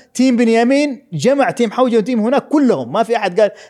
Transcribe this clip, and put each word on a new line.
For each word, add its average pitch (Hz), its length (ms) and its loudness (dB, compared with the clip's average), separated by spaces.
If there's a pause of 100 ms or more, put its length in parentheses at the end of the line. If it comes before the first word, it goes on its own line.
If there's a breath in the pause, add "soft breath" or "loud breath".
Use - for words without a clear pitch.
(140 soft breath)
تيم 254 240 2
بنيامين، 240 760 0
جمع 220 380 0
تيم 233 200 -2
حوجن 247 260 0
وتيم 226 220 -2
هناك 208 280 -2
كلهم. 208 440 0
ما 208 120 0
في 226 140 -4
أحد 196 220 -4
قال: 208 120 2 (180 loud breath)